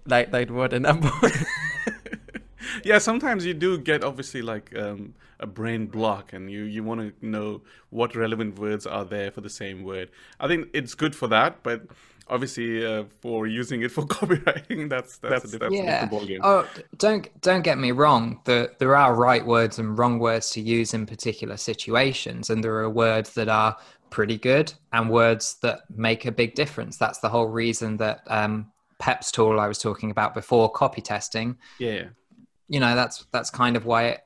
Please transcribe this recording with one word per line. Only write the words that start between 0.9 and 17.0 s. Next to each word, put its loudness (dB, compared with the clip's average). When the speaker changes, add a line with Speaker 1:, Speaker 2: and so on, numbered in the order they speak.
Speaker 1:
<laughs> 2
book. 6
Speaker 2:
<laughs> -2
Yeah, 6
sometimes -2
you -2
do 0
get, 0
obviously, -6
like, -8
um, -8
a -10
brain -4
block, -2
and -14
you, -10
you -8
wanna -6
know -8
what -2
relevant -4
words -4
are -6
there -6
for -14
the -14
same -12
word. -10
I -2
think 0
it's -6
good -2
for -4
that, 2
but -4
obviously, -4
uh, -4
for -4
using -4
it -2
for -4
<laughs> -4
copywriting, -2
that's, -6
that's -20
a -6
Speaker 3:
That's, -2
Speaker 2:
different, -2
Speaker 3:
that's -2
Speaker 4:
Yeah. 0
Speaker 2:
different -4
ballgame. -6
Speaker 4:
Oh, 4
d-, -16
don't, 0